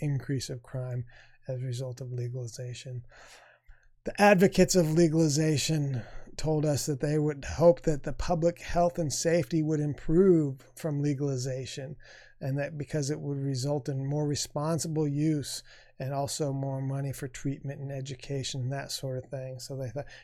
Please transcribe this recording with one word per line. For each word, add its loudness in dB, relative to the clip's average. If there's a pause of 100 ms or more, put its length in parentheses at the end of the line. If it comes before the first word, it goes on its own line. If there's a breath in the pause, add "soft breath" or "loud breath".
increase -2
of -12
crime -6 (420 loud breath)
as -6
a -6
result -8
of -10
legalization. -8 (1000 loud breath)
The -4
advocates 6
of 6
legalization 4 (340 loud breath)
told 0
us 0
that -2
they 0
would 0
hope 6
that 0
the -4
public 2
health 2
and 0
safety 2
would 0
improve 4
from -4
legalization, -4 (460 loud breath)
and -2
that -4
because -4
it -4
would -4
result -2
in -4
more -2
responsible -2
use 0 (360 loud breath)
and -6
also -2
more -4
money -4
for -8
treatment -6
and -8
education -6
and -2
that -6
sort -6
of -12
thing. -10
So -10
they -6
thought, -8 (180 loud breath)